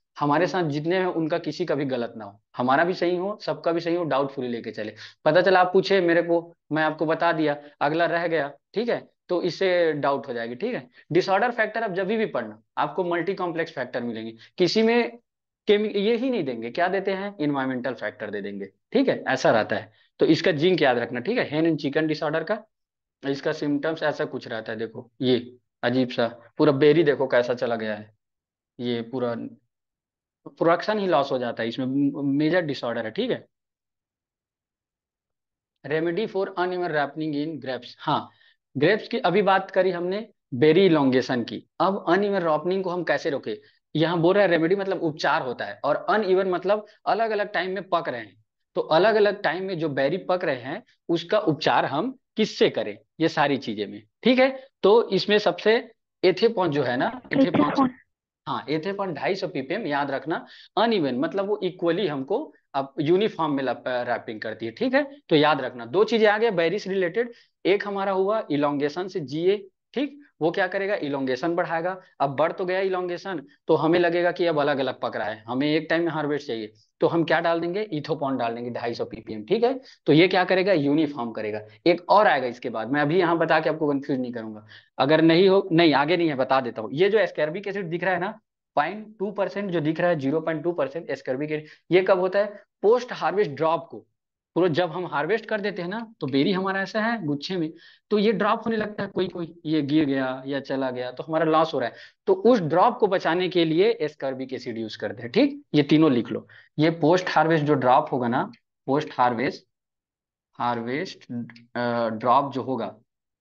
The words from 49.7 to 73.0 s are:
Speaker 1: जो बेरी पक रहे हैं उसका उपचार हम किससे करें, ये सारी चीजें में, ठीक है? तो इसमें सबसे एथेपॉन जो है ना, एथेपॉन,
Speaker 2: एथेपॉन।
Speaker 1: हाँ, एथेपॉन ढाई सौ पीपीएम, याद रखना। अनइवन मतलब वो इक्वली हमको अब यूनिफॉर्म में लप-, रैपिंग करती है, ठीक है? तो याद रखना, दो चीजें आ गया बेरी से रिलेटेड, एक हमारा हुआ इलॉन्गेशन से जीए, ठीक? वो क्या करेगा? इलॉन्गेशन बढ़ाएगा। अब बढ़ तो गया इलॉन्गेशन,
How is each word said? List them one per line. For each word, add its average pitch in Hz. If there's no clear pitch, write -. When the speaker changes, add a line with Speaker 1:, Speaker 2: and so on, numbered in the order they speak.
Speaker 1:
जो 160
बेरी 139
पक 185
रहे 135
हैं 156
उसका 170
उपचार 151
हम 160
किससे 214
करें, 104
ये 160
सारी 143
चीजें 104
में, 101
ठीक 254
है? 269
तो 220
इसमें 202
सबसे 220
एथेपॉन 185
जो 143
है 123
ना, 226
एथेपॉन, 277
Speaker 2:
एथेपॉन। 262
Speaker 1:
हाँ, 117
एथेपॉन 185
ढाई 143
सौ 190
पीपीएम, 156
याद 143
रखना। 165
अनइवन 180
मतलब 196
वो 208
इक्वली 170
हमको 147
अब 135
यूनिफॉर्म 160
में 135
लप-, 123
रैपिंग 120
करती 113
है, 113
ठीक 247
है? 285
तो 165
याद 147
रखना, 120
दो 175
चीजें 220
आ 208
गया 226
बेरी 170
से 196
रिलेटेड, 196
एक 202
हमारा 196
हुआ 196
इलॉन्गेशन 143
से 185
जीए, 170
ठीक? 285
वो 165
क्या 185
करेगा? 196
इलॉन्गेशन 143
बढ़ाएगा। 175
अब 139
बढ़ 156
तो 185
गया 185
इलॉन्गेशन, 180